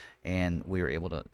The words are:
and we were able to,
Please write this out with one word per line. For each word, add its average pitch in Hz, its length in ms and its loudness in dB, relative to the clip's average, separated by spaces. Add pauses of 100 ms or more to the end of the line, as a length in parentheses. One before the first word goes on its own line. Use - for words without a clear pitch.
(260)
and 90 400 2
we 92 160 2
were 73 80 2
able 82 220 0
to, 80 120 -4 (100)